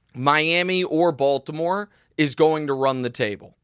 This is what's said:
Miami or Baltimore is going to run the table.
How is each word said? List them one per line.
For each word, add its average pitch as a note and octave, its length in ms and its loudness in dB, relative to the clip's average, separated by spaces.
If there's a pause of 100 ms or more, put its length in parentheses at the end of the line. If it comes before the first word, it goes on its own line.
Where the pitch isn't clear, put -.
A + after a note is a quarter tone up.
(140)
Miami E3 720 2
or E3 280 0
Baltimore D3+ 800 -2 (260)
is D3 200 -2
going D#3 320 2
to C#3 80 0
run C3 260 0
the B2 80 -2
table. G#2 540 -6